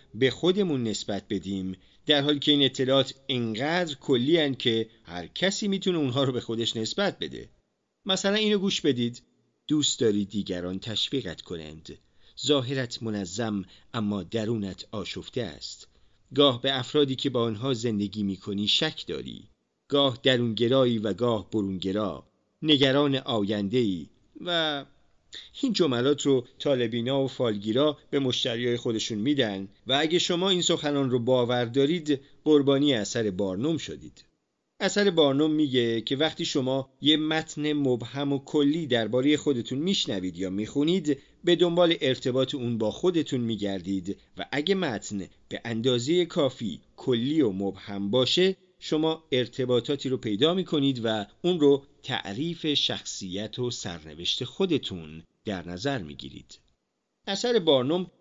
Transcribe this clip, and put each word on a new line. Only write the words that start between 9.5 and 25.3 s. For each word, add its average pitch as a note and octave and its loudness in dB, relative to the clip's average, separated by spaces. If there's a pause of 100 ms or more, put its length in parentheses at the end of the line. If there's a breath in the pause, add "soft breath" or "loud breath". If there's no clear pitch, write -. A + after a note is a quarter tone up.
دوست D3+ 0
داری G#2 2
دیگران F#2 -4
تشویقت G#2+ -6
کنند. D#2 -12 (480 soft breath)
ظاهرت C3 0
منظم G#2 -4 (280 soft breath)
اما G#2 -2
درونت G#2+ -4
آشفته G2 -8
است. - -12 (480)
گاه C3 4
به C3+ -2
افرادی C3+ 2
که C#3+ -4
با B2 0
آنها A#2 -2
زندگی G#2+ -2
می‌کنی G2+ -4
شک - 0
داری. B1+ -10 (440)
گاه C#3 2
درونگرایی A#2+ 4
و G#2 -2
گاه A2+ 0
برونگرا. F#2+ -2 (340)
نگران C#3+ 4
آینده‌ای G#2 -2 (400)
و D#3 -2 (760 loud breath)